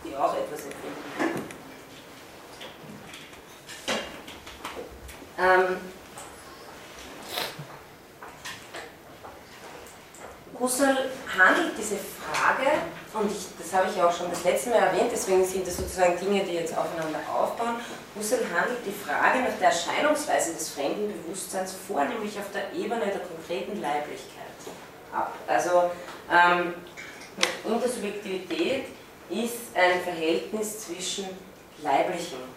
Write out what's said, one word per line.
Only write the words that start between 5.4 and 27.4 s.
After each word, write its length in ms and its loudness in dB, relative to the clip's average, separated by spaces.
Husserl 500 4
handelt 400 6
diese 200 -2
Frage, 720 2
und 160 2
ich, 160 -6
das 140 -8
habe 160 4
ich 80 -4
ja 100 6
auch 80 4
schon 140 -2
das 140 -2
letzte 260 2
Mal 80 6
erwähnt, 340 6
deswegen 340 4
sind 220 0
das 100 -2
sozusagen 420 4
Dinge, 240 2
die 100 -2
jetzt 220 -2
aufeinander 440 -2
aufbauen, 440 0
Husserl 300 2
handelt 300 2
die 60 -2
Frage 480 2
nach 200 2
der 100 8
Erscheinungsweise 840 2
des 160 -4
fremden 520 -2
Bewusstseins 520 -4
vornehmlich 520 0
auf 140 -6
der 200 -4
Ebene 320 0
der 140 0
konkreten 640 -6
Leiblichkeit 600 -4
ab. 220 -2
Also, 440 6
ähm, 420 6